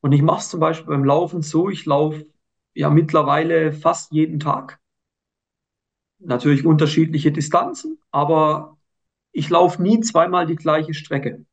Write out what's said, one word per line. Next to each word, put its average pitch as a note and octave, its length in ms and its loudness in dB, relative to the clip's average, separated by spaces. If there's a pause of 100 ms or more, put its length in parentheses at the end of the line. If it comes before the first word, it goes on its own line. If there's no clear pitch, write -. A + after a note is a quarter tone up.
Und C#3 100 2
ich C#3+ 80 6
mach's - 300 0
zum F3 100 -6
Beispiel D#3+ 280 -2
beim C#3+ 160 -2
Laufen E3 360 0
so, E3+ 300 -2
ich - 160 -10
lauf D3+ 280 0 (600)
ja D3 160 -2
mittlerweile D#3 840 2
fast E3 400 -2
jeden D#3 260 -2
Tag. - 400 -6 (1400)
Natürlich C#3 460 0
unterschiedliche D#3 640 2
Distanzen, F3 680 -4 (120)
aber D#3 680 0 (560)
ich - 180 -6
lauf E3+ 280 4
nie G#3+ 220 2
zweimal F3 460 0
die E3 100 -4
gleiche D#3 380 -2
Strecke. C3+ 580 -8